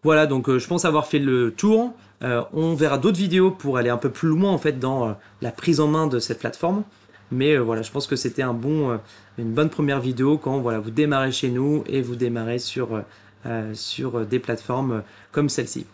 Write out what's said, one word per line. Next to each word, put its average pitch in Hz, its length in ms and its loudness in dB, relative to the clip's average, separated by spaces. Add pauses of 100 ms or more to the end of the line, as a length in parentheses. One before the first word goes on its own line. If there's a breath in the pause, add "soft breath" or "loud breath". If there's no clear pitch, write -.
Voilà, 156 260 6
donc, 135 220 0
euh, 127 100 4
je - 80 -8
pense 175 180 0
avoir 151 220 2
fait 147 120 0
le 127 320 2
tour. 220 420 2 (300 loud breath)
Euh, 120 280 0
on 160 220 0
verra 143 240 2
d'autres 175 200 2
vidéos 190 340 4
pour 139 260 -2
aller 120 120 2
un 120 80 0
peu 127 120 0
plus 160 200 -2
loin 185 220 4
en 170 60 2
fait 135 220 0
dans, 127 300 -2
euh, 107 40 -4 (280 loud breath)
la 120 100 -4
prise 160 280 2
en 151 80 4
main 156 200 2
de 127 120 0
cette - 200 -6
plateforme. 175 440 -2 (480 soft breath)
Mais, 135 240 2
euh, 135 40 4
voilà, 113 220 0
je 113 100 -8
pense 139 160 -6
que 139 80 -2
c'était 123 260 -4
un 127 120 -2
bon, 135 380 -2
euh, 113 60 -2 (400 loud breath)
une 113 160 -4
bonne 151 160 2
première 143 300 0
vidéo 131 380 2
quand, 139 220 -2
voilà, 117 200 -2
vous 110 120 -8
démarrez 135 400 2
chez 127 180 -2
nous 139 380 0
et 135 140 -2
vous 120 140 -6
démarrez 117 440 -2
sur, 120 360 -4
euh, 107 60 -4 (440 loud breath)
euh, 110 280 -6
sur, 120 460 -6
euh, 110 60 -2
des 117 140 0
plateformes, 123 520 -4
euh, 110 80 -2 (320 loud breath)
comme 147 180 2
celle-ci. - 440 -6